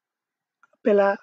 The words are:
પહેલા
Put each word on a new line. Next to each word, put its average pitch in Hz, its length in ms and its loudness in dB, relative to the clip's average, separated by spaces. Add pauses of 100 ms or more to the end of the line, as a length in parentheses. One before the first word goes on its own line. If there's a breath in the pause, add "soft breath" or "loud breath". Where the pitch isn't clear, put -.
(840)
પહેલા 202 400 0